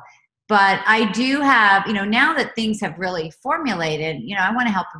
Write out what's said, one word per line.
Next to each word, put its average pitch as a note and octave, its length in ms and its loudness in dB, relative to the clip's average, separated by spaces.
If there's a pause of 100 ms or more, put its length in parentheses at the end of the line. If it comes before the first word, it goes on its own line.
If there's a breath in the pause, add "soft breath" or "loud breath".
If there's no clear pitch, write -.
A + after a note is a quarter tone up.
(500 loud breath)
But G3 360 4
I A3 260 2
do C4 300 0
have, G#3 460 4
you A3+ 60 -2
know, G3 120 -2
now C4 280 2
that C4+ 220 -4
things G#3+ 260 -4
have D#3+ 180 -6
really F3+ 320 -6 (100)
formulated, E3 800 -4
you G3 140 -8
know, G3 60 -2
I G3 120 0
wanna A#3+ 180 -2
help F#3 240 -4
a D#3 40 -18